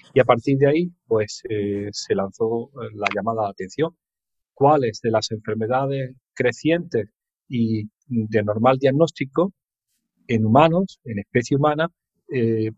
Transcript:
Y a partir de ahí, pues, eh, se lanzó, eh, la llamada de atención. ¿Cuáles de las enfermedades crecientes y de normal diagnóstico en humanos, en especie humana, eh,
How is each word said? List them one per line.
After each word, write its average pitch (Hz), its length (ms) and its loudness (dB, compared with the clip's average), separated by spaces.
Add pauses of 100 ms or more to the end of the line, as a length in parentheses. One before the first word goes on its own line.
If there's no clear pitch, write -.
(140)
Y 131 60 6
a 127 60 6
partir 123 320 4
de 139 100 4
ahí, 170 240 2 (160)
pues, 107 400 -2
eh, 101 440 -4
se - 240 -4
lanzó, 113 560 -4 (100)
eh, 113 140 -10
la 107 200 -4
llamada 110 280 -2
de 101 80 -2
atención. 117 440 -6 (580)
¿Cuáles 135 480 2
de 117 100 -2
las 110 200 -2
enfermedades 127 840 -4 (180)
crecientes 123 760 -2 (440)
y 110 360 -2 (180)
de 110 360 -2
normal 110 340 2
diagnóstico 147 760 0 (760)
en 110 180 0
humanos, 160 580 4
en 107 160 -8
especie 120 380 -2
humana, 151 340 0 (380)
eh, 113 480 0